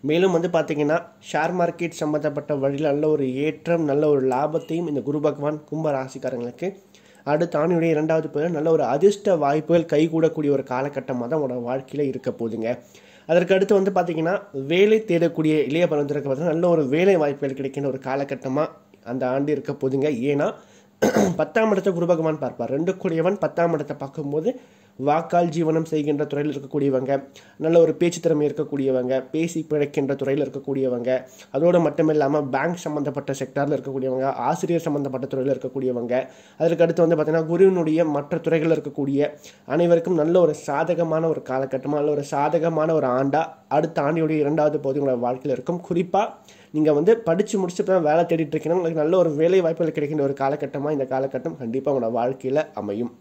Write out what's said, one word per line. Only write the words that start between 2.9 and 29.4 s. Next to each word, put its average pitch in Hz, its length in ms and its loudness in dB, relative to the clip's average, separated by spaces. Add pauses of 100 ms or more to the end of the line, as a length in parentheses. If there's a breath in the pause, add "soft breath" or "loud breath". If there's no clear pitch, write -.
நல்ல 147 180 0
ஒரு 143 180 0 (160)
ஏற்றம், 156 420 -2
நல்ல 147 240 2
ஒரு 139 180 2
லாபத்தையும் 156 640 -2
இந்த 135 100 -2
குரு 143 200 -4
பகவான் 147 380 -2 (100)
கும்ப 156 280 -2
ராசிக்காரங்களுக்கு 127 720 -6 (560 soft breath)
அடுத்த 156 340 0
ஆண்டினுடைய 165 360 2
இரண்டாவது 156 320 0
பகுதியில 160 300 -2
நல்ல 156 140 0
ஒரு 151 140 4
அதிர்ஷ்ட 185 520 4
வாய்ப்புகள் 156 540 2
கைகூடக்கூடிய 160 600 2
ஒரு 135 200 2
காலகட்டமா 131 560 -4
தான் 156 120 -2
உங்களோட 127 280 -4
வாழ்க்கையில 135 400 -4
இருக்க 123 240 -6
போகுதுங்க. 110 380 -4 (600 loud breath)
அதற்கு 180 260 4
அடுத்து 196 240 4
வந்து 196 180 0
பாத்தீங்கன்னா, 170 360 0 (380)
வேலை 208 260 6 (120)
தேடக்கூடிய 160 460 2 (140)
இளைய 165 180 2
பருவத்திற்கு 143 440 -2
பாத்தீங்கன்னா, 151 240 0
நல்ல 175 140 2
ஒரு 160 140 4 (120)
வேலை 185 260 4
வாய்ப்புகள் 139 380 -2
கிடைக்கின்ற 135 340 -4
ஒரு - 140 -8
காலகட்டமா 139 580 -2 (400)
அந்த 123 240 -4
ஆண்டு 139 260 0
இருக்க 139 180 -8
போகுதுங்க. 135 360 -2 (220)
ஏன்னா, 147 180 0 (520 loud breath)
<clears throat> 196 380 2
பத்தாம் 220 340 2
இடத்தை 190 200 0
குரு 170 160 -2
பகவான் 156 320 2
பார்ப்பார். 123 340 -4
ரெண்டு 175 160 0 (100)
கூடியவன் 175 420 0
பத்தாம் 170 320 0
இடத்தை 143 200 -6
பார்க்கும்போது 147 540 -4 (500 loud breath)
வாக்கால் 165 540 2
ஜீவனம் 160 360 0
செய்கின்ற 151 360 0
துறையில் 147 280 -4
இருக்கக்கூடியவங்க, 135 580 -2 (480 loud breath)
நல்ல 160 200 2
ஒரு 160 160 6
பேச்சு 170 260 0
திறமை 156 240 2
இருக்கக்கூடியவங்க, 135 680 -2 (180)
பேசி 165 280 -2 (100)